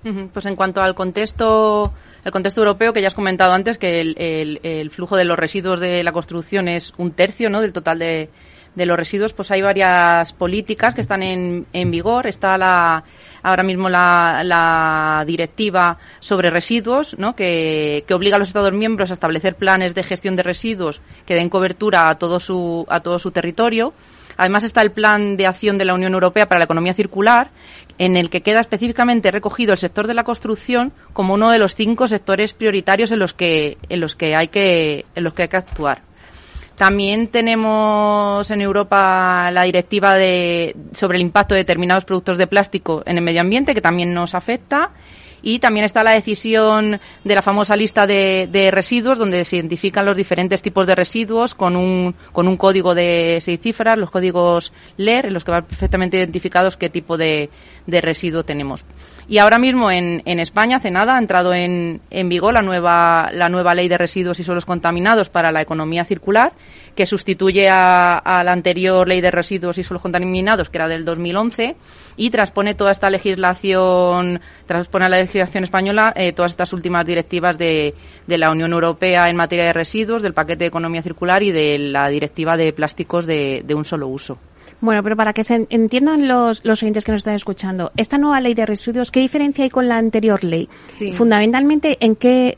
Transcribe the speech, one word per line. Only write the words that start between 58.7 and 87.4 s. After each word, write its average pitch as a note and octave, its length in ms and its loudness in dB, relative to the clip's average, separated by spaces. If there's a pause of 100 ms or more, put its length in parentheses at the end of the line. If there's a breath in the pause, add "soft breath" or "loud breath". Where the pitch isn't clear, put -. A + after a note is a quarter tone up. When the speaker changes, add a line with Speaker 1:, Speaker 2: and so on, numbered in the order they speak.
Speaker 1:
Y G#3 100 0
ahora G#3+ 200 8
mismo B3 340 2
en, F3 340 -2
en E3+ 140 -2
España, A3 380 0
hace A3+ 140 -4
nada, A3 240 2
ha B3+ 40 2
entrado F3+ 340 2
en, F3 560 -2
en F#3 200 -4
vigor F3 240 2
la A3+ 80 4
nueva, E3+ 720 2
la F3 160 0
nueva F3+ 260 2
ley F3+ 140 0
de F3 100 2
residuos F3 420 -2
y F3 40 -6
suelos F3 220 -4
contaminados F3+ 640 0
para E3 220 0
la D#3 100 0
economía D#3+ 420 -4
circular, G#3 500 0 (400 soft breath)
que F#3+ 120 0
sustituye F#3+ 640 2
a, F3+ 480 6
a F3+ 260 0
la F3+ 80 2
anterior F3+ 560 2
ley F#3 140 0
de F3+ 100 2
residuos F3 460 -4
y F3+ 60 -6
suelos F3+ 180 -8
contaminados, F#3 680 -2
que - 80 -8
era D#3+ 120 -2
del E3 160 -6
dos E3 140 -4
mil F3 180 -4
once, A#3 400 -4 (400 soft breath)
y A3 140 -2
transpone G#3 440 0
toda G3 160 2
esta G3 180 0
legislación, F3+ 1300 0 (240 soft breath)
transpone F3 400 -2
a F#3 40 2
la F#3 100 4
legislación F#3 440 -2
española, G3+ 540 0
eh, F3+ 160 -2
todas F3 180 0
estas F3+ 220 -6
últimas F3 320 -2
directivas E3+ 520 -2
de, D#3 380 -2 (320 soft breath)
de E3 100 -2
la D#3+ 140 2
Unión E3 220 -2
Europea F3 560 2
en E3+ 80 -2
materia E3+ 280 0
de E3+ 80 2
residuos, G#3+ 480 -2
del F#3 120 -4
paquete E3 320 -2
de - 20 0
economía E3 340 -4
circular F3+ 420 0
y G3+ 80 0
de D3+ 280 0
la C#3+ 300 0
directiva D#3 480 -2
de D#3+ 160 0
plásticos D#3+ 520 -4
de, C#3+ 400 -4
de D3 80 -4
un D3+ 120 -4
solo C#3+ 240 -6
uso. C3+ 280 -12 (420 soft breath)
Speaker 2:
Bueno, A3 220 0
pero G#3+ 140 -2
para G#3+ 160 0
que G#3+ 140 -2
se A#3 100 0
en-, A3+ 140 0
entiendan C4 580 2
los, A#3+ 380 0
los A3 180 0
oyentes G#3+ 220 -2
que A3 80 -2
nos G3+ 60 -2
están G#3 160 -4
escuchando, F#3 600 -6